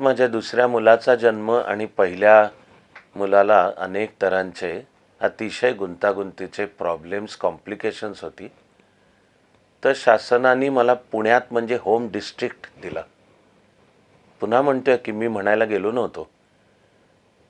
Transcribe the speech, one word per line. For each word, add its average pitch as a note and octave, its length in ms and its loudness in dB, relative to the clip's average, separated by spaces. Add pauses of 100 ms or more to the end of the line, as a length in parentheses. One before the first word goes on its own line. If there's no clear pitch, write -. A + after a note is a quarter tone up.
माझ्या B2+ 280 2
दुसऱ्या A2+ 380 0
मुलाचा A#2 480 4
जन्म A2 360 0
आणि G#2+ 360 -2
पहिल्या G#2 640 4 (680)
मुलाला G2 600 4
अनेक F#2+ 460 -6
तऱ्हांचे F#2 600 -4 (380)
अतिशय G#2+ 520 -4
गुंतागुंतीचे G2 920 -6
प्रॉब्लेम्स, F2 720 -8
कॉम्प्लिकेशन्स G2+ 880 -8
होती, F2+ 240 -16 (1400)
तर C3+ 120 2
शासनाने B2+ 720 2
मला B2 260 2
पुण्यात A2+ 460 0 (100)
म्हणजे A#2 300 -4
होम A2+ 320 -2
डिस्ट्रिक्ट - 720 -12
दिला. E2 200 -12 (1400)
पुन्हा A#2 220 2
म्हणतोय C3 340 2
की A#2+ 160 -6
मी A2 160 -4
म्हणायला G#2+ 360 0
गेलो G#2 280 -2
नव्हतो. G#2 380 -6 (1200)